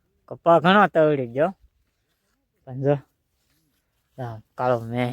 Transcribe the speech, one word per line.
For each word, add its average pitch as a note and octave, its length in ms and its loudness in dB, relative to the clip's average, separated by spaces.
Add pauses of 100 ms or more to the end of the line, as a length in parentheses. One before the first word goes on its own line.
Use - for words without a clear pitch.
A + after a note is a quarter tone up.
(260)
કપા E3 340 2
ઘણો F#3+ 280 4
તવડી D3 460 0
ગયો. D#3+ 180 0 (1120)
પણ B2+ 180 -14
જો, C#3+ 140 0 (1200)
જો C3 60 -12
આમ A2+ 160 -14 (140)
કાળો B2+ 260 -2
મેં A#2+ 320 -6